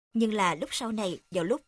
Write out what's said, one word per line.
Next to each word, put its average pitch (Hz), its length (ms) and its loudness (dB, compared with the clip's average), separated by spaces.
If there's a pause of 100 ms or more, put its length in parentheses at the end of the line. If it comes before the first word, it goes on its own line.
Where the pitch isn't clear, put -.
(120)
nhưng 220 220 2
là 185 200 4
lúc 160 180 -4
sau 226 200 -4
này, 202 280 -4 (100)
vào 180 140 0
lúc 240 240 0